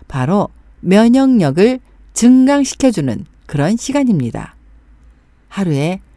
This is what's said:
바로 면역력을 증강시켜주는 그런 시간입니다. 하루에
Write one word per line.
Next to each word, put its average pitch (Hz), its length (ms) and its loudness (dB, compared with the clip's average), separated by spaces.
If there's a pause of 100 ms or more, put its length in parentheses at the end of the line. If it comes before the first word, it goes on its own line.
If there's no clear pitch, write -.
바로 151 400 -2 (320)
면역력을 233 1000 2 (320)
증강시켜주는 254 1120 0 (220)
그런 151 300 -2
시간입니다. 214 800 -4 (960)
하루에 170 520 -4 (160)